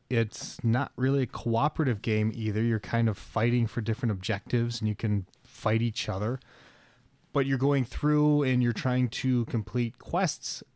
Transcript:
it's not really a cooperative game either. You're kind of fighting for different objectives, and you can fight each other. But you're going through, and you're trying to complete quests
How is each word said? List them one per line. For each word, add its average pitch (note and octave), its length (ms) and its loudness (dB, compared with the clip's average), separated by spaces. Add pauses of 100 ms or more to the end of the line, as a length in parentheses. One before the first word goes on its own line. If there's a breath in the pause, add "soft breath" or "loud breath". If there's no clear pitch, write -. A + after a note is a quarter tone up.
it's - 560 -4
not A#2 320 2
really C3+ 260 2
a B2+ 40 0
cooperative B2 720 0
game G#2+ 340 2
either. A2 280 -2
You're A#2 180 2
kind A#2 300 0
of G2 80 -4
fighting A#2 480 0
for - 160 -4
different A2 300 -2
objectives, A#2 680 -2
and A2 80 0
you G#2+ 60 0
can G#2 320 -2 (180)
fight A2+ 380 -2
each A#2 260 -2
other. G#2 300 -4 (960 soft breath)
But C#3 100 4
you're C3+ 140 0
going C#3 260 2
through, D3+ 600 2
and B2+ 180 4
you're A#2+ 100 2
trying B2+ 380 2
to B2 360 0
complete A#2+ 520 -4
quests - 640 -4 (140)